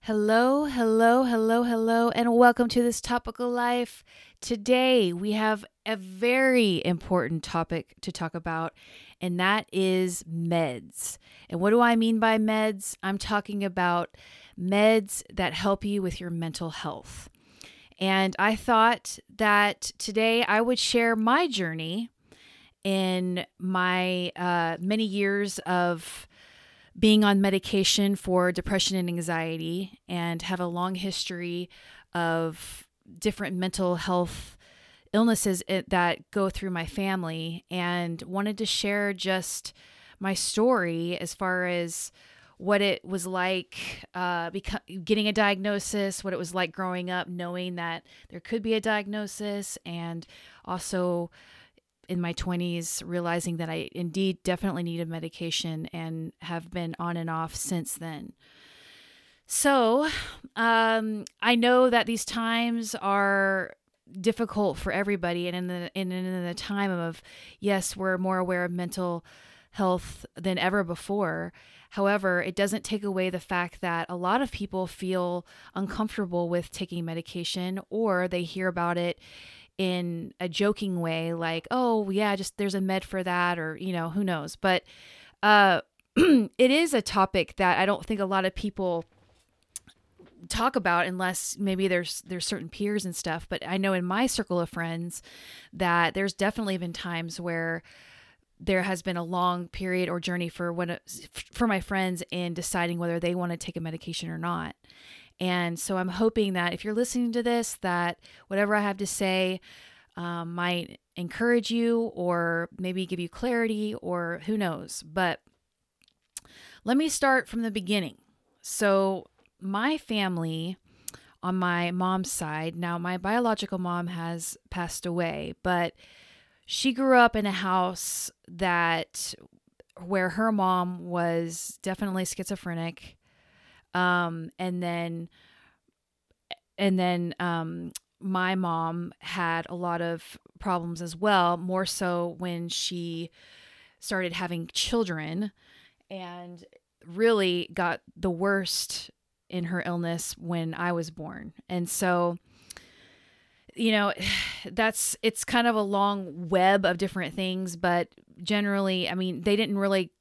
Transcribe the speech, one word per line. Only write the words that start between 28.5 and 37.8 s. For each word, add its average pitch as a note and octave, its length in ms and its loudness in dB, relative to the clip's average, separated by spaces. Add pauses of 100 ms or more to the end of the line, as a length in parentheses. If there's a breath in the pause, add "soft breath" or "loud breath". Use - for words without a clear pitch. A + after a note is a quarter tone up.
depression F#3+ 460 0
and F3+ 100 0
anxiety E3 1000 -4
and E3+ 340 -2
have F#3 180 -4
a F3+ 80 -2
long F3 280 -2
history F3+ 760 -6 (440 loud breath)
of E3 720 -2 (320)
different G3 360 -2
mental F3+ 400 0
health F3 600 -2 (560 soft breath)
illnesses G#3 560 4
i-, F#3+ 180 0
that F3 440 2
go G3 180 2
through F#3+ 220 -6
my E3+ 140 -4
family, E3+ 840 -4
and F3 520 -2